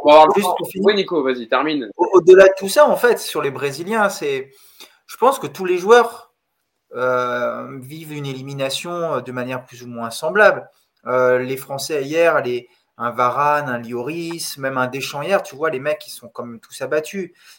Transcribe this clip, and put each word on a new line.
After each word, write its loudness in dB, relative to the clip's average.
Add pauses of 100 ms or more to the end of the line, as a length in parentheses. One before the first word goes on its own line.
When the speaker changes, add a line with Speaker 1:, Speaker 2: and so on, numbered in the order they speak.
Speaker 1:
on 6
va 10
avoir 10
le 4
Speaker 2:
juste 2
Speaker 1:
temps. 0
Speaker 2:
pour -8
finir. -4
Speaker 1:
Oui, 6
Nico, -2
vas-y, -4
termine. -2
Speaker 2:
Au, 2
au-delà 10
de 6
tout -6
ça, 6
en 2
fait, 2
sur -8
les -2
Brésiliens, -2
c'est, -6 (560)
je -20
pense 2
que -8
tous -10
les 0
joueurs, 2 (600)
euh, -4
vivent -16
une -8
élimination, -6
euh, -4
de -12
manière -8
plus -20
ou -18
moins -10
semblable. 2 (380)
Euh, 2
les -6
Français -8
hier, 0
les, -6 (320)
un -4
Varane, 0
un -4
Lloris, -8
même -6
un 0
Deschamps -8
hier, -2
tu -18
vois, -2
les -4
mecs, -6
ils -16
sont -20
comme -14
tous -20
abattus. -6 (280)